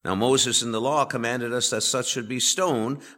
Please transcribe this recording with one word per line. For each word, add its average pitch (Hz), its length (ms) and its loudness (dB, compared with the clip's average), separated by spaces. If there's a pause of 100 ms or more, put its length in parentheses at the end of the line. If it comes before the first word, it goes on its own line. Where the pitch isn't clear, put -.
Now 90 80 -2
Moses 117 480 4
in 117 100 -4
the 110 80 -2
law 139 240 2
commanded 120 480 -2
us 120 200 0
that 107 100 0
such 123 260 0
should 117 220 -4
be 123 100 -4
stoned, 139 640 0 (160)